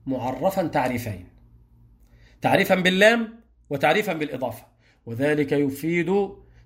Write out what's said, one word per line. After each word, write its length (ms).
معرفاً 560
تعريفين، 640
تعريفاً 340
باللام 640
وتعريفاً 420
بالإضافة، 520
وذلك 460
يفيد 760